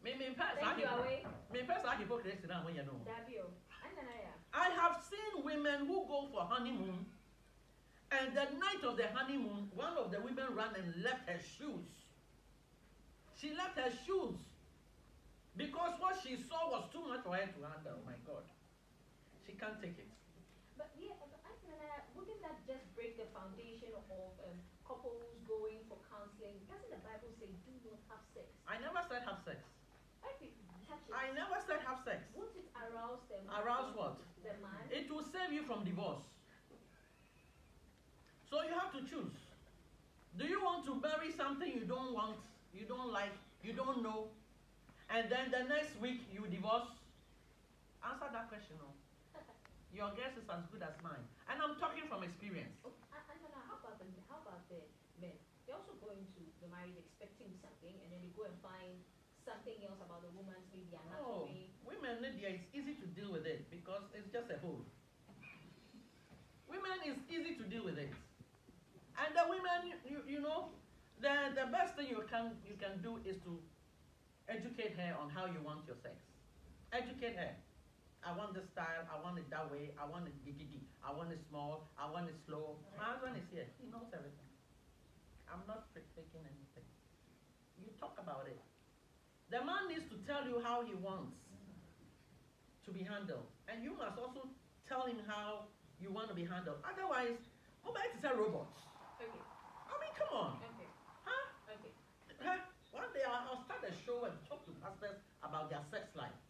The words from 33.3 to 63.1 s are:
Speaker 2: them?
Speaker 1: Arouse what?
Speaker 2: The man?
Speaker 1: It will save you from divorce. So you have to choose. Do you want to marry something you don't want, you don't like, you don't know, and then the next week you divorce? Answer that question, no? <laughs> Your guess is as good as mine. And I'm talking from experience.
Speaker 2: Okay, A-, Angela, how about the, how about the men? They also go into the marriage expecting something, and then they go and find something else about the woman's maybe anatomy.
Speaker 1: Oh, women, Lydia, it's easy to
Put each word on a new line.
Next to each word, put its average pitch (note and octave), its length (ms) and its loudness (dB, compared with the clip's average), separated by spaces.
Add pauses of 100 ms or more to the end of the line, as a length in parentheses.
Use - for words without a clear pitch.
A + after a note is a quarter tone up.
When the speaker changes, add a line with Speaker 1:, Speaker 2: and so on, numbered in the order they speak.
Speaker 2:
them? G3 160 -4
Speaker 1:
Arouse G#3+ 480 4
what? D#3 240 2 (240)
Speaker 2:
The F3+ 160 -4
man? G3+ 320 -8
Speaker 1:
It C#4+ 160 2
will D4+ 160 0
save F#4 320 2
you D4+ 80 2
from G#3 240 0
divorce. F3 400 2 (2250)
So D4+ 180 6
you E4+ 80 2
have F#4 220 4
to B3 100 -2
choose. - 280 -2 (1000)
Do C#4 100 0
you F#4+ 180 4
want F4 260 6
to B3+ 100 2
marry D#4 320 4
something C#4+ 400 2
you A3+ 140 0
don't B3+ 280 2
want, G#3+ 220 2 (380)
you G#3+ 120 -8
don't B3 280 0
like, D4+ 200 2 (280)
you A3 120 -4
don't C4 280 4
know, A3 260 0 (840)
and A3 200 6
then B3+ 240 6
the B3+ 160 6
next D4+ 320 4
week B3 320 0
you G3+ 160 -2
divorce? G#3+ 400 4 (1120)
Answer C4 320 0
that A#3 160 -2
question, F#3+ 320 -10
no? C#3 80 -12 (480)
<laughs> D#4 60 -12 (540)
Your G3+ 200 2
guess C4 200 -2
is A3 120 -8
as F3 240 -2
good F#3 80 -6
as D#3 140 -6 (100)
mine. D3 160 -4 (260)
And C#4+ 140 0
I'm D4 160 2
talking D#4 320 0
from F#3+ 160 0
experience. F3+ 560 -6
Speaker 2:
Okay, - 320 -12
A-, D4+ 160 -12
Angela, D4+ 300 -12 (100)
how - 80 -8
about G#3+ 240 -10
the, F#3+ 60 -10 (200)
how D4+ 140 -10
about F3+ 280 -10
the E3+ 120 -10 (400)
men? F3+ 160 -8 (320)
They C4+ 80 -6
also G4 240 -10
go G#3 80 -8
into F#3+ 320 -10 (180)
the F3 140 -10
marriage F3+ 240 -8
expecting G3 640 -12
something, - 400 -14
and E3+ 80 -12
then F3+ 160 -8
they E3+ 80 -8
go G#3+ 160 -4
and F3+ 160 -8
find F#3 320 -8 (480)
something A3+ 400 -6
else F#3+ 160 -8
about E3+ 240 -10
the F3 80 -10
woman's F#3 400 -10
maybe F3+ 200 -10
anatomy. E3 800 -4
Speaker 1:
Oh, - 120 -18
women, B3+ 360 -2
Lydia, G3+ 360 -2
it's F3 160 -8
easy C#4+ 240 -2
to F#3+ 160 -8